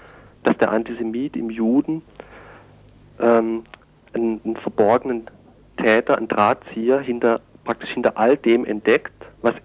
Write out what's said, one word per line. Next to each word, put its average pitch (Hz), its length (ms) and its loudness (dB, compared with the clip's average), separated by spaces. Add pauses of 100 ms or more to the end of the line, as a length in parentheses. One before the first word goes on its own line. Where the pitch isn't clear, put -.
(420)
dass 127 140 2
der - 140 0
Antisemit 117 640 -4
im 117 140 -6
Juden, 131 500 -2 (1200)
ähm, 113 440 2 (500)
einen, 113 280 -2
einen 113 140 -6
verborgenen 113 720 0 (500)
Täter, - 400 2
einen 113 120 -6
Drahtzieher 113 720 0
hinter, 120 420 -2 (220)
praktisch - 260 -8
hinter 123 260 -2
all 127 220 4
dem 117 260 2
entdeckt, 110 480 0 (300)
was 117 120 0 (100)